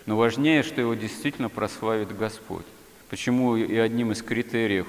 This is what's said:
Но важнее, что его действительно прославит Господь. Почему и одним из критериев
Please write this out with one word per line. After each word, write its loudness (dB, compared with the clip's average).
Но 0
важнее, 4
что -4
его 2
действительно -4
прославит -2
Господь. -6
Почему 2
и 0
одним 2
из -2
критериев 0